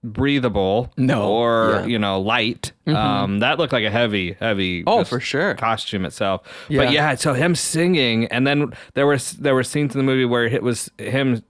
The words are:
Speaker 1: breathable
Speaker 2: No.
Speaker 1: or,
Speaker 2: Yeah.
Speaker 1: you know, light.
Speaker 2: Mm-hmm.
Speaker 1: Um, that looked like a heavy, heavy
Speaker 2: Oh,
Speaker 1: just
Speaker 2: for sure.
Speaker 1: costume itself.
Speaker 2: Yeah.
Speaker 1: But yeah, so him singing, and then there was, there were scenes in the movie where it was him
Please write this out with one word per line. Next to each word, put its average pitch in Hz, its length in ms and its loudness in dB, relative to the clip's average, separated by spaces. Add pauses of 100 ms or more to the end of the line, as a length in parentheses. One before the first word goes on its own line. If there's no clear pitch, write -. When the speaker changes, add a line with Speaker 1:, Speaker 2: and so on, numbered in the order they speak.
Speaker 1:
breathable 120 920 0
Speaker 2:
No. 120 340 2
Speaker 1:
or, 113 400 2 (100)
Speaker 2:
Yeah. 92 60 -4
Speaker 1:
you 117 120 -2
know, 98 220 0
light. 113 520 -2 (140)
Speaker 2:
Mm-hmm. 151 100 0
Speaker 1:
Um, 101 440 0
that 139 180 0
looked 156 140 0
like 117 120 0
a 107 60 0
heavy, 104 500 0
heavy 95 460 -2
Speaker 2:
Oh, 214 140 2
Speaker 1:
just - 100 -2
Speaker 2:
for 120 100 -2
sure. 165 340 -2
Speaker 1:
costume 113 500 -4
itself. 95 360 -4 (280)
Speaker 2:
Yeah. 143 160 2
Speaker 1:
But 120 80 2
yeah, 147 240 2
so 147 180 0
him 165 200 2
singing, 151 720 0
and 127 200 0
then 143 260 0 (220)
there 139 120 2
was, 143 260 0
there 139 220 0
were 131 100 2
scenes 147 300 -2
in 139 40 -2
the 135 60 2
movie 131 200 2
where 120 220 2
it 113 160 0
was 120 360 -2
him 123 520 0